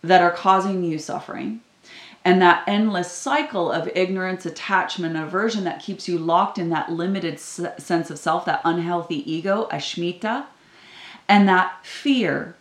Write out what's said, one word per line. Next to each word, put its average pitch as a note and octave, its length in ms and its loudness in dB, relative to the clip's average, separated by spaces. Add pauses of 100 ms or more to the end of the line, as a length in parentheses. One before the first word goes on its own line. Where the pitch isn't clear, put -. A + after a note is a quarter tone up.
that F3+ 180 8
are F3 80 6
causing F#3+ 540 2
you D#3+ 140 -2
suffering, - 600 -8 (640)
and F#3 180 6
that F3 240 6
endless G3+ 440 0
cycle C4+ 600 -2
of E3 220 -4
ignorance, F#3 500 -2
attachment, F3 720 -2
and D#3+ 80 -4
aversion G3+ 400 -2
that E3 180 -6
keeps F#3+ 240 -10
you F3 120 -2
locked E3+ 400 2
in E3+ 100 -2
that D#3+ 240 -2
limited E3+ 420 -4
s-, - 260 -14 (180)
sense E3 320 -2
of D3 80 -10
self, E3+ 260 -2
that D#3 200 -2
unhealthy E3+ 680 -2
ego, G3 420 -2
ashmita, F3+ 720 -6 (840)
and G3+ 200 8
that F#3 340 4
fear E3+ 800 -2